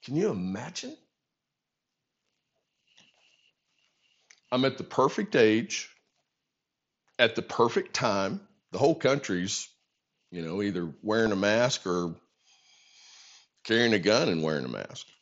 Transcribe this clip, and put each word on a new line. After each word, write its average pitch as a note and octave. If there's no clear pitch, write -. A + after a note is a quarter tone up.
Can C3+
you G3
imagine? B2
I'm B2+
at C3+
the -
perfect C3+
age, A2
at A#2
the -
perfect -
time. G#2
The F2+
whole D3
country's, A#2
you F2
know, E2
either F2+
wearing A2
a G2+
mask A2
or F2
carrying A2+
a G#2+
gun G#2+
and E2
wearing D#2
a B1+
mask. -